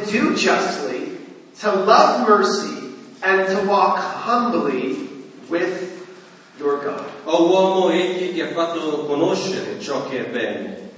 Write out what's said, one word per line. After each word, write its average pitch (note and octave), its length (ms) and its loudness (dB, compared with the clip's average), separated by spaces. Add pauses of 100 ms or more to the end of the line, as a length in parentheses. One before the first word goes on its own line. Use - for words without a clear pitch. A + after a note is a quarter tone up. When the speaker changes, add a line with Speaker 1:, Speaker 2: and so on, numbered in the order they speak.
(100)
Speaker 1:
do B3 260 2
justly, - 800 -2 (440)
to G#3 120 0
love A3+ 560 4
mercy, - 640 2 (300)
and F#3+ 260 2
to G3 180 0
walk G3 320 4
humbly D3+ 1120 -2 (400)
with F#3 560 -4 (560)
your C#3+ 240 0
God." C#3+ 180 -6 (220)
Speaker 2:
O E3 240 4
uomo, F#3 420 4
egli F3+ 440 0
ti E3 80 -2
ha D3+ 100 -4
fatto D#3 540 -2
conoscere E3 720 -2
ciò - 280 -4
che B2 180 -6
è - 40 -8
bene. G#2+ 520 -6 (160)